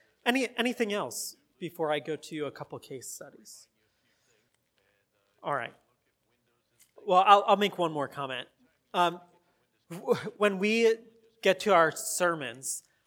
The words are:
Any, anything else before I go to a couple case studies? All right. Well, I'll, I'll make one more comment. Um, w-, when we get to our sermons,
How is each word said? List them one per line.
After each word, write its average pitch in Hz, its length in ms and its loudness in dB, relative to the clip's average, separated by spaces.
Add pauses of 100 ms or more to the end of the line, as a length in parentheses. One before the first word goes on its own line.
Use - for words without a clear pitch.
(260)
Any, 247 220 0 (100)
anything 240 340 -2
else 156 440 -8 (240)
before 160 320 -6
I 151 80 -2
go 151 160 -8
to 151 300 -10
a 131 40 -8
couple - 300 -16
case - 280 -16
studies? - 600 -20 (1700)
All 147 120 -4
right. 117 180 -6 (1300)
Well, 185 180 6
I'll, 202 220 8
I'll 202 100 6
make 196 220 0
one 165 140 0
more 139 160 -4
comment. 131 400 -10 (440)
Um, 175 280 0 (680)
w-, 220 300 -2 (180)
when 202 220 0
we 220 360 2 (480)
get 185 180 4
to 208 120 2
our 165 200 6
sermons, 143 880 -6 (240)